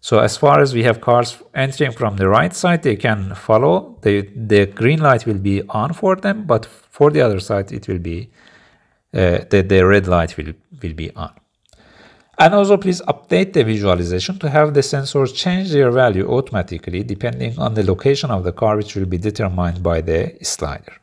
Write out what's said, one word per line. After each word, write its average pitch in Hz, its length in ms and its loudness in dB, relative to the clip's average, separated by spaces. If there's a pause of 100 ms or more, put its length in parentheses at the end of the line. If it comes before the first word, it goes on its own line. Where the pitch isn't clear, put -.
So 113 200 2
as 113 160 0
far 147 240 4
as 135 120 2
we 117 120 0
have 113 160 2
cars 120 360 0 (160)
entering 135 380 -2
from 110 260 -4
the 95 120 2
right 135 260 2
side, 175 300 0
they 123 100 2
can 98 400 -4
follow. 139 680 0
The, 101 180 2 (160)
the 104 300 2
green 123 340 0
light 135 260 2
will 101 160 -4 (100)
be 98 160 -2
on 123 260 -4
for 190 200 0
them, 202 320 -4
but 117 180 0
for - 460 0
the 147 120 2
other 104 180 2
side, 98 320 -4
it - 160 -12
will 95 100 -4
be, 85 320 -10 (840)
uh, 90 280 2 (100)
the, 98 180 4
the 95 160 6
red 98 220 4
light 87 300 0
will, 78 160 -10 (280)
will 82 140 -8
be 80 220 -10
on. 80 160 -14 (1080)
And 170 140 6
also 202 220 4
please 185 260 -2
update 190 500 0
the 139 120 4
visualization 95 760 0
to 160 100 -4
have 151 240 2
the 143 80 4
sensors 135 540 -2
change 185 380 -4
their 139 180 4
value 120 400 2
automatically 95 720 -4
depending 120 560 -6
on 110 160 -4
the 107 80 0
location 131 480 0
of 92 140 -2
the 90 80 -4
car, 107 240 0
which 104 180 -6
will 98 120 -4
be 90 120 -4
determined 90 640 -4
by 85 180 0
the 82 420 -2
slider. - 500 -10 (100)